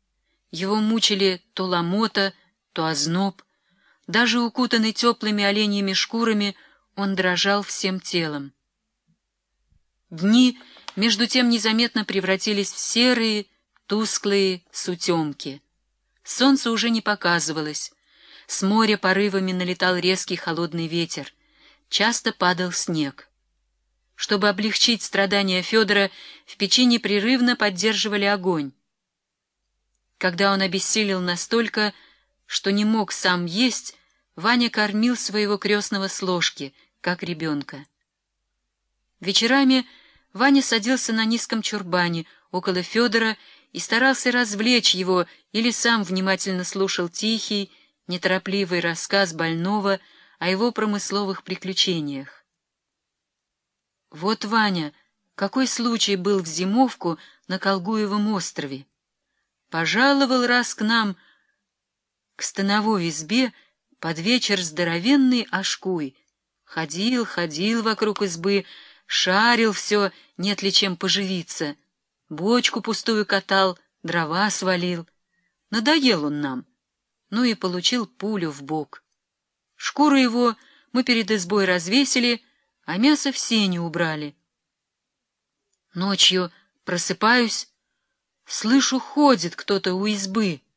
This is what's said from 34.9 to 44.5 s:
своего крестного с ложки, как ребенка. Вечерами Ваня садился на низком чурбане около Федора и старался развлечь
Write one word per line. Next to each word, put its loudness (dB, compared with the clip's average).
своего -2
крестного -2
с -8
ложки, -2
как -4
ребенка. -6
Вечерами 4
Ваня 4
садился 0
на 0
низком -2
чурбане -2
около -2
Федора 0
и -10
старался 2
развлечь 2